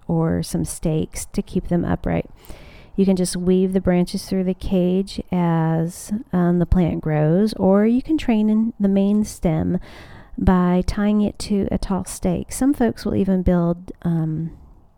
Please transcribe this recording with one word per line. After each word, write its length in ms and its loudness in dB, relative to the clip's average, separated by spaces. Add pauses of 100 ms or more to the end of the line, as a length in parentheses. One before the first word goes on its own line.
or 340 0
some 240 -4
stakes 680 -4
to 100 -2
keep 240 -6
them 180 0
upright. 460 -2 (640)
You 100 2
can 100 2
just 200 -2
weave 380 2
the 80 0
branches 440 0
through 180 -2
the 100 -2
cage 640 -2 (120)
as, 840 0 (180)
um, 280 2
the 80 0
plant 340 2
grows, 520 2
or 340 4
you 160 2
can 160 0
train 320 2
in 280 0
the 80 2
main 360 2
stem 560 -2 (580)
by 480 2
tying 360 0
it 180 -2
to 320 -2
a 80 -2
tall 260 -4
stake. 460 -4
Some 200 0
folks 320 0
will 120 -2
even 260 0
build, 500 0 (120)
um, 480 -2 (460)